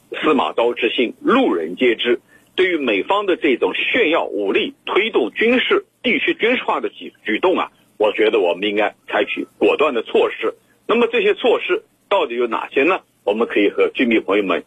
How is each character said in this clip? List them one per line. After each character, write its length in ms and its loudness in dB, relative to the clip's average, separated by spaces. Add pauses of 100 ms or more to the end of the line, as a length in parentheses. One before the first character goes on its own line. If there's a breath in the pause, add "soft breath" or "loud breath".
(220)
司 140 2
马 180 0
昭 200 0
之 160 -2
心， 300 -2
路 340 2
人 220 -4
皆 200 2
知。 260 -2 (340 soft breath)
对 140 2
于 80 -2
美 260 0
方 220 0
的 100 0
这 200 0
种 180 0
炫 360 0
耀 160 0
武 260 -4
力、 220 -2 (120)
推 240 0
动 220 0
军 280 2
事、 260 0 (160)
地 180 0
区 160 -2
军 220 0
事 60 -8
化 160 -2
的 100 -4
举-， 240 -16 (120)
举 140 -2
动 180 2
啊， 140 -4 (260 soft breath)
我 160 2
觉 160 2
得 100 2
我 140 2
们 160 -4
应 60 -4
该 200 -2 (120)
采 180 0
取 220 -8 (100)
果 200 2
断 160 2
的 100 -2
措 280 0
施。 240 -6 (320 soft breath)
那 80 0
么 120 2
这 140 0
些 120 2
措 260 2
施 240 -4 (240)
到 180 0
底 100 -6
有 120 0
哪 220 -6
些 140 0
呢？ 180 0 (220)
我 100 0
们 140 0
可 120 -2
以 100 4
和 200 0
军 180 0
迷 120 2
朋 180 -2
友 60 0
们 240 -2